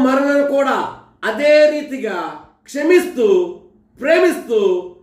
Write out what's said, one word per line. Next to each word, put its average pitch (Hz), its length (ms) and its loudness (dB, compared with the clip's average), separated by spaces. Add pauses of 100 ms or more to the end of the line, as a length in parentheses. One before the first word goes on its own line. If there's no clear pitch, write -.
మనలను 277 380 2 (100)
కూడా 262 220 0 (520)
అదే 294 260 2 (180)
రీతిగా 233 440 -8 (500)
క్షమిస్తూ, 294 600 0 (720)
ప్రేమిస్తూ 294 600 0 (440)